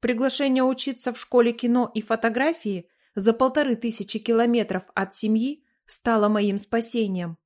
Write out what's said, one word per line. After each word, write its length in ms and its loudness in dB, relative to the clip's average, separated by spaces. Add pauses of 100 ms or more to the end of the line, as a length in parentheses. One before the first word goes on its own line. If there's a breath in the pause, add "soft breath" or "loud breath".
Приглашение 600 0
учиться 500 -2
в 60 -10
школе 340 0
кино 400 0
и 100 -4
фотографии 840 -2 (260)
за 180 2
полторы 420 2
тысячи 440 -6
километров 680 2 (100)
от 200 -2
семьи 500 -2 (220)
стало 420 2
моим 300 2
спасением. 880 -2